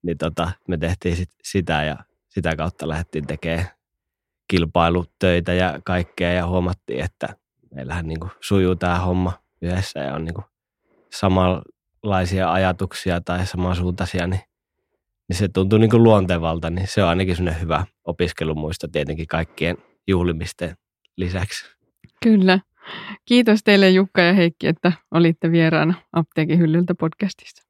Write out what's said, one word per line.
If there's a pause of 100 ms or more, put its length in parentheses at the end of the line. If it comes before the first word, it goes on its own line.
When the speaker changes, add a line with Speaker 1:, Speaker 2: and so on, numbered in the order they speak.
Speaker 1:
niin
tota, (160)
me
tehtiin
sit (140)
sitä
ja (320)
sitä
kautta
lähdettiin
tekemään (800)
kilpailutöitä
ja
kaikkea
ja
huomattiin,
että (400)
meillähän
niinku (120)
sujuu
tää
homma (280)
yhdessä
ja
on
niinku (720)
samanlaisia
ajatuksia
tai
samansuuntaisia,
niin, (880)
niin
se
tuntuu
niinku
luontevalta,
niin
se
on
ainakin
semmoinen
hyvä (200)
opiskelumuisto
tietenkin
kaikkien (300)
juhlimisten (420)
lisäksi. (580)
Speaker 2:
Kyllä. (680)
Kiitos
teille
Jukka
ja
Heikki,
että (200)
olitte
vieraana (200)
Apteekin
hyllyltä
podcastissa.